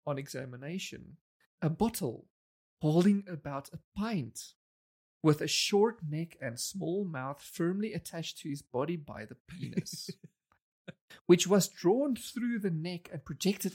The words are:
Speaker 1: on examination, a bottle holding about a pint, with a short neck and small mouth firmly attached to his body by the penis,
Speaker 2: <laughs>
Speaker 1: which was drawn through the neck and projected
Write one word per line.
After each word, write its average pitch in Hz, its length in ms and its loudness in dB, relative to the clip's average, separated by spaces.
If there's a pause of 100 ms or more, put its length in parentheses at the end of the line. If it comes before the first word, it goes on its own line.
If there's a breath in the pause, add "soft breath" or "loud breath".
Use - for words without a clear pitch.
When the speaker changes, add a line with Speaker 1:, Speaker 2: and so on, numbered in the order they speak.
Speaker 1:
on 143 120 -2
examination, 139 960 -10 (440)
a 160 80 4
bottle 165 580 -2 (540)
holding 175 480 6
about 143 440 -8
a - 60 -12 (200)
pint, 196 560 -4 (680)
with 151 180 6
a 160 80 -2
short 214 500 4 (100)
neck 160 320 -6
and 120 180 -6
small 185 460 -4
mouth 143 380 -6
firmly 190 500 -2
attached 165 460 -8
to 165 100 -10
his 143 140 -6
body 151 340 -2
by 147 300 -10
the - 100 -16 (120)
penis, - 600 -6 (560)
Speaker 2:
<laughs> - 600 -20
Speaker 1:
which 175 200 8
was 190 220 6
drawn 247 480 2
through 240 420 -4
the 196 120 -2
neck 170 420 -6
and - 120 -10
projected 185 500 -2